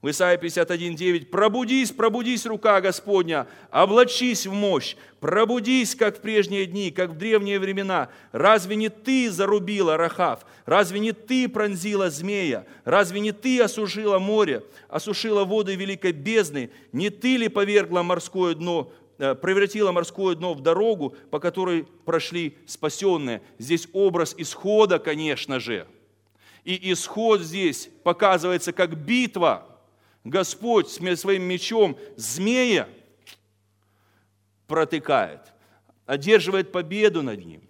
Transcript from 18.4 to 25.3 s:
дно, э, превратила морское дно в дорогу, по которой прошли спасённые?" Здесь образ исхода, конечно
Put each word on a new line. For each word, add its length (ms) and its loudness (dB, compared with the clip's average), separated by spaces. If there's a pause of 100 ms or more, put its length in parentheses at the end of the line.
дно, 360 -4 (280)
э, 160 0
превратила 560 0
морское 420 -2
дно 220 -4
в 60 -16
дорогу, 540 0 (140)
по 100 -4
которой 440 -2 (220)
прошли 600 -4
спасённые?" 760 -2 (160)
Здесь 340 -2
образ 420 2
исхода, 640 2
конечно 600 -4